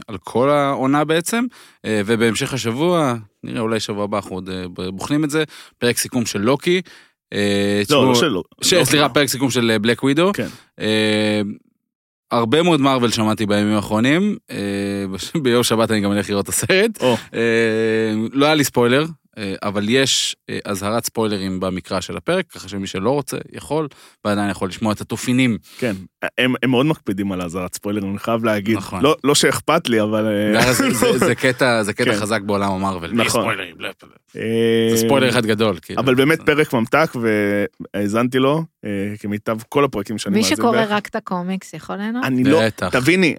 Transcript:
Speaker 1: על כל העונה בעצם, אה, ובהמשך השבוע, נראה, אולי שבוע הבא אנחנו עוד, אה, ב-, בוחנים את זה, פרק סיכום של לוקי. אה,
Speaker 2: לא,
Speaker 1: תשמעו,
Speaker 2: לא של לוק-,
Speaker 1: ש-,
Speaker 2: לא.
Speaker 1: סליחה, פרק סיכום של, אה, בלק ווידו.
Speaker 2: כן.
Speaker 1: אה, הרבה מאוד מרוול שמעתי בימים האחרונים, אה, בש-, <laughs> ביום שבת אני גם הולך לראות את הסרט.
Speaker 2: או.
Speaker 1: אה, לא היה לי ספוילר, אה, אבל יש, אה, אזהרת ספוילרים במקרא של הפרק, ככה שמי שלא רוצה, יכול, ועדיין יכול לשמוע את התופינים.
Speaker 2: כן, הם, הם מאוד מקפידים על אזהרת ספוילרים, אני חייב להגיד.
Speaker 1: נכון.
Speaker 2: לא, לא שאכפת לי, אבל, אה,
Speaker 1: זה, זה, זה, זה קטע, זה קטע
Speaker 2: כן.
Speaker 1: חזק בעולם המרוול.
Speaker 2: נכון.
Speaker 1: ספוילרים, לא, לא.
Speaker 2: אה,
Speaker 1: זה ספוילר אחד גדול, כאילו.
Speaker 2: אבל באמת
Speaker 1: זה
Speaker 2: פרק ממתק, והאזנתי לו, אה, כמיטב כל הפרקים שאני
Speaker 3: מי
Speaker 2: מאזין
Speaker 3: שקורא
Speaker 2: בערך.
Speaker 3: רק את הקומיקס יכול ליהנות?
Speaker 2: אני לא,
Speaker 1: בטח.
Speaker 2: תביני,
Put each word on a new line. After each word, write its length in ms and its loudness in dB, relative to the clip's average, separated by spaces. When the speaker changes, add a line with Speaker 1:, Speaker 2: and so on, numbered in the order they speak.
Speaker 1:
על 100 -10
כל 320 -2
העונה 540 0
בעצם, 420 -2
אה, 200 0
ובהמשך 480 0
השבוע, 600 0
נראה, 180 -6
אולי 180 0
שבוע 240 -4
הבא 140 -2
אנחנו 180 -8
עוד, 140 -8
אה, 180 -8
ב-, 220 -8
בוחנים 340 -2
את 60 -2
זה, 140 0
פרק 200 0
סיכום 280 -2
של 140 -4
לוקי. 420 2
אה, 460 0
Speaker 2:
לא, 60 0
Speaker 1:
תשמעו, 200 4
Speaker 2:
לא 100 4
של 120 4
לוק-, 200 -4
Speaker 1:
ש-, 120 2
Speaker 2:
לא. 100 6
Speaker 1:
סליחה, 260 2
פרק 180 2
סיכום 240 -2
של, 200 2
אה, 80 2
בלק 240 0
ווידו. 300 2
Speaker 2:
כן. 140 -6
Speaker 1:
אה, 640 0
הרבה 320 2
מאוד 180 4
מרוול 300 2
שמעתי 340 0
בימים 300 2
האחרונים, 640 0
אה, 60 -8
בש-, 260 -10
<laughs> 60 -2
ביום 200 4
שבת 280 2
אני 100 2
גם 100 0
הולך 180 0
לראות 140 0
את 60 -12
הסרט. 520 0
Speaker 2:
או. 140 4
Speaker 1:
אה, 60 -4
לא 120 2
היה 100 4
לי 80 4
ספוילר, 420 2
אה, 160 -8
אבל 260 -2
יש, 460 0
אה, 160 -6
אזהרת 400 -4
ספוילרים 540 -4
במקרא 420 -4
של 160 -8
הפרק, 340 -2
ככה 180 -16
שמי 180 -6
שלא 220 -2
רוצה, 280 -2
יכול, 360 -4
ועדיין 240 0
יכול 200 -4
לשמוע 240 -2
את 80 -6
התופינים. 560 0
Speaker 2:
כן, 180 -2
הם, 160 2
הם 80 2
מאוד 140 4
מקפידים 460 -2
על 100 -4
אזהרת 340 -6
ספוילרים, 360 -4
אני 80 -6
חייב 240 -2
להגיד. 340 0
Speaker 1:
נכון. 260 -4
Speaker 2:
לא, 200 4
לא 120 2
שאכפת 540 0
לי, 120 2
אבל, 240 0
אה, 180 4
Speaker 1:
זה, 180 2
זה, 220 2
זה, 120 2
זה 100 2
קטע, 480 0
זה 100 -4
קטע 180 0
Speaker 2:
כן. 60 0
Speaker 1:
חזק 240 -2
בעולם 300 -2
המרוול. 420 -4
Speaker 2:
נכון. 280 0
Speaker 1:
ספוילרים, 380 -6
לא, 100 -10
לא. 60 -20
Speaker 2:
אה, 500 2
Speaker 1:
זה 60 2
ספוילר 320 4
אחד 160 2
גדול, 360 0
כאילו. 200 -8
Speaker 2:
אבל 140 2
באמת 240 4
Speaker 1:
זה 60 -18
Speaker 2:
פרק 280 2
ממתק, 380 2
והאזנתי 460 0
לו, 240 2
אה, 40 -6
כמיטב 380 -4
כל 140 2
הפרקים 340 -2
שאני 160 -2
Speaker 3:
מי 80 4
Speaker 2:
מאזין 160 2
Speaker 3:
שקורא 140 2
Speaker 2:
בערך. 200 2
Speaker 3:
רק 160 -2
את 80 -8
הקומיקס 580 -6
יכול 220 -10
ליהנות? 300 -6
Speaker 2:
אני 180 0
לא, 220 6
Speaker 1:
בטח. 260 -2
Speaker 2:
תביני, 480 2